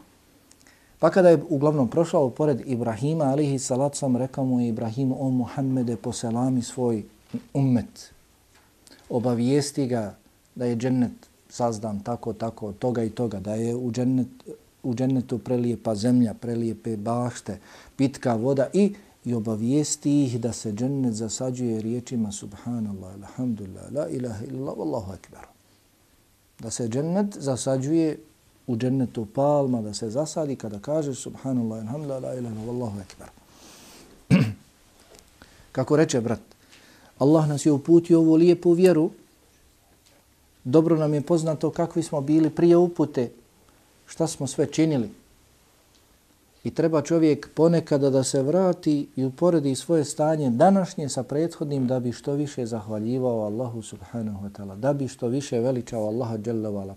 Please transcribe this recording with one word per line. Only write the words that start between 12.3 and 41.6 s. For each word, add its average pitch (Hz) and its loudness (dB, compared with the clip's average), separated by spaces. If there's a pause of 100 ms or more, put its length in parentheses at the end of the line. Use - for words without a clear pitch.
tako, 110 -8
toga 117 -2
i 110 -2
toga, 104 -4
da 104 -6
je 113 -2
u 123 -4
džennet-, 127 -2 (280)
u 127 -4
džennetu 127 -2
prelijepa 120 -2
zemlja, 117 2
prelijepe 113 -4
bašte, 113 -4 (380)
pitka - 0
voda 127 0
i, 202 4 (300)
i 120 -2
obavijesti 131 0
ih 120 -2
da 117 -2
se 110 -6
džennet 127 0
zasađuje 117 -4
riječima: 113 -4
Subhanallah, 101 -8
alhamdulillah, 98 -8
la 156 -4
ilaha 123 -6
illallah, 135 -8
wallahu 123 -4
akbar.” - -18 (1120)
Da 113 -12
se 120 -4
džennet 143 -2
zasađuje 139 0 (480)
u 123 -2
džennetu 127 0
palma, 135 2
da 104 -8
se 113 -6
zasadi 147 -4
kada 104 -10
kažeš: 143 -4
„Subhanallah, 117 -4
alhamdulillah, 135 -8
la 131 -6
ilaha 120 -8
illallah, 110 -8
wallahu 110 -6
akbar.” - -18 (1000)
<clears throat> 120 4 (1200)
Kako 131 2
reče 151 4
brat, 110 -2 (800)
Allah 151 6
nas 143 -2
je 151 6
uputio 165 6
u - 6
ovu 160 6
lijepu 175 6
vjeru, 175 6 (1500)
dobro 160 6
nam 151 0
je 147 0
poznato 160 0